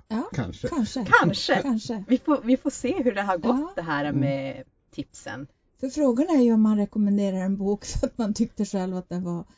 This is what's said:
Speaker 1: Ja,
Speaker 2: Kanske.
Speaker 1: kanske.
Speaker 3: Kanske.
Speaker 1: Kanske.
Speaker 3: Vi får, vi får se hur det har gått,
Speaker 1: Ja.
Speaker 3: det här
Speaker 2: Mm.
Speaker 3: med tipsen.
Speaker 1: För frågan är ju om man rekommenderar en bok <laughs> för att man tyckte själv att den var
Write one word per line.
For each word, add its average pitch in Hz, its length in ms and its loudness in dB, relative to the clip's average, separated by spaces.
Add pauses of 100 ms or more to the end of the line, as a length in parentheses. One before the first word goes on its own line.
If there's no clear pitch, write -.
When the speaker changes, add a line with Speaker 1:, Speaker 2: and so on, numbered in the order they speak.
Speaker 1:
Ja, 240 260 -4
Speaker 2:
Kanske. - 340 -6
Speaker 1:
kanske. 247 380 -2 (160)
Speaker 3:
Kanske. 208 400 0
Speaker 1:
Kanske. 220 460 -4
Speaker 3:
Vi 247 100 4
får, 285 260 0
vi 247 140 2
får - 120 -4
se 277 340 -2
hur 240 120 0
det 202 60 -2
har 202 160 0
gått, 202 80 -4 (140)
Speaker 1:
Ja. 339 160 -4
Speaker 3:
det - 60 -6
här 147 240 -2
Speaker 2:
Mm. 143 160 -2
Speaker 3:
med 135 420 -4 (280)
tipsen. - 560 -12 (320)
Speaker 1:
För 262 100 -6
frågan 277 400 2
är 294 120 6
ju 233 120 6
om 220 80 6
man 214 160 4
rekommenderar 202 600 0
en 190 200 -2
bok 202 280 -2
<laughs> - 140 -4
för 262 80 0
att - 100 -10
man 214 160 0
tyckte 214 320 -2
själv 185 320 -4
att 180 120 -8
den 180 140 -4
var 175 220 -6 (120)